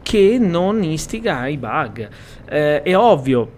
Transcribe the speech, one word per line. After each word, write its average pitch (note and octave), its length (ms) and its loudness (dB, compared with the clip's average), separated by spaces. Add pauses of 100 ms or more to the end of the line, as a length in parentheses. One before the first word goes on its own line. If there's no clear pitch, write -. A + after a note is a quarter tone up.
che G#3 400 2
non F#3+ 420 0
istiga D#3+ 580 -4
ai C#3 180 -6
bug. A#2 500 -6 (400)
Eh, D3 340 0
è F#3 140 2
ovvio C3+ 600 2